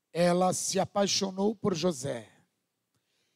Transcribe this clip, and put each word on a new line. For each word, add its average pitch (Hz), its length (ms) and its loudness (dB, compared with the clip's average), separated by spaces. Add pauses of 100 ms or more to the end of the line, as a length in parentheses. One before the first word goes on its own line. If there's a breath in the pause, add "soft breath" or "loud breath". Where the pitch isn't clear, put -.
(120)
ela 175 420 2
se - 260 -2
apaixonou 196 760 0
por 202 200 -2
José. 135 520 -4 (1080)